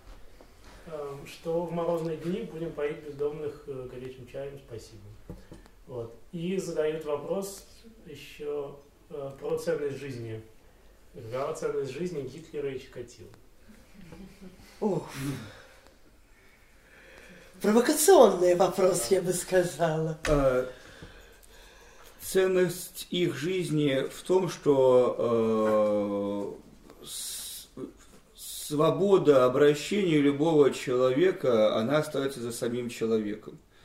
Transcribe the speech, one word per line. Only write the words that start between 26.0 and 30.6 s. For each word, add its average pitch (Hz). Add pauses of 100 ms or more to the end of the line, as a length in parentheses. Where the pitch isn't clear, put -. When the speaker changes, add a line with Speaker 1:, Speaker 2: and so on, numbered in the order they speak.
Speaker 3:
э, -
с-, - (680)
свобода 151
обращения 147
любого 143